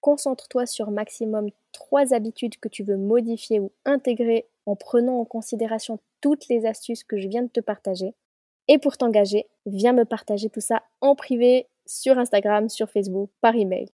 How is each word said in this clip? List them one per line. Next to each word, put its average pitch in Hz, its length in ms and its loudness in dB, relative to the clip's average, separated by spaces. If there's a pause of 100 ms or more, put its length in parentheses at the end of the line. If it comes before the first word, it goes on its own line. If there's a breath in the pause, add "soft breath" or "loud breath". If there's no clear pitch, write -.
Concentre-toi 262 640 -2
sur 214 240 -8
maximum 214 600 -6 (220)
trois 277 400 0
habitudes 226 460 -4
que 220 100 -10
tu - 140 -12
veux 202 140 -2
modifier 226 640 0
ou 196 100 -6 (140)
intégrer 240 640 0 (180)
en 202 80 -2
prenant 240 460 0
en 226 40 -4
considération 220 760 -6 (200)
toutes 285 280 0
les 226 180 2
astuces 220 380 -6
que 214 140 -6
je 190 100 -6
viens 233 140 -2
de 247 60 -4
te 233 120 -2
partager. 196 540 -6 (520)
Et 285 120 8
pour 285 180 0
t'engager, 208 500 2 (180)
viens 202 280 2
me 240 120 6
partager 214 460 -4
tout 214 100 -10
ça - 220 -2 (180)
en 277 140 6
privé 247 540 2 (180)
sur 262 320 2
Instagram, 214 500 2
sur 214 220 -4
Facebook, 196 400 -2 (100)
par 226 140 6
email. 196 400 0